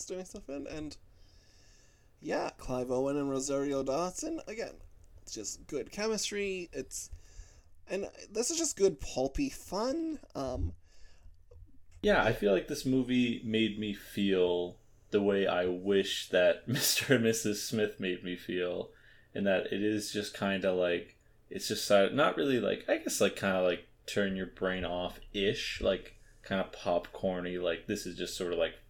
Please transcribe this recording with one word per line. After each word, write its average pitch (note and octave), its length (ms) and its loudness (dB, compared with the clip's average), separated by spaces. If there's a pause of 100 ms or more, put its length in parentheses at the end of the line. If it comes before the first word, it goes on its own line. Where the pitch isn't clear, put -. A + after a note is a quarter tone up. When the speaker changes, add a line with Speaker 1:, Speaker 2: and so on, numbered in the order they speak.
Speaker 1:
doing F#3 200 -8
stuff G3+ 240 -16
in, C#3 180 -8
and D#3 280 -10 (1300)
yeah, - 360 -4
Clive B2+ 340 -4
Owen C#3 260 0
and C#3+ 120 -2
Rosario C#3 540 -2
Dawson, F3+ 640 -4
again, G#3+ 280 -8 (460)
it's - 120 -16
just - 340 -10
good C3+ 240 -6
chemistry, G3+ 800 -4
it's, - 380 -10 (800)
and - 200 -4 (220)
this A#3 180 -2
is E4 80 -2
just E4 200 -2
good F#3+ 240 4
pulpy C3+ 480 0
fun, C4+ 680 -4 (160)
um, B2 380 -4 (1300)
Speaker 2:
Yeah, G3 220 6
I A2 100 4
feel G3+ 200 4
like F3 140 2
this D3 180 -4
movie B2 580 2
made A2 360 2
me G#2+ 140 -2
feel F2+ 840 2 (380)
the G#2 60 6
way G2 260 4
I F2+ 180 2
wish F#2+ 640 2
that - 400 4
<laughs> B2 80 0
Mister - 380 2
and A#2 100 6
Missus A2+ 400 2
Smith G#2+ 380 -2
made F2+ 200 -2
me F2+ 140 -6
feel, F2+ 540 -4 (440)
in G2+ 120 -2
that F#2+ 260 2
it G2+ 100 -2
is G#2+ 300 0
just G#2 260 -4
kinda F#2+ 360 0
like, F2 420 0 (340)
it's - 200 -6
just - 180 -4
si-, - 240 8
not D#3+ 240 2
really, C#3 240 2
like, G2 300 0
I E4 80 2
guess, - 240 -2
like, G2 160 4
kinda, F#2+ 240 2
like, F2+ 260 0 (180)
turn G2 300 0
your F#2+ 120 -4
brain F#2 360 -2
off-ish, F2+ 960 -2
like, - 360 0 (300)
kinda F#2+ 280 0
popcorny, F2+ 920 -2
like, E2+ 240 -2
this G#2 180 -4
is F2+ 120 -8
just F2 180 -6
sort F2 160 -4
of, F2 80 0
like, E2 140 0 (160)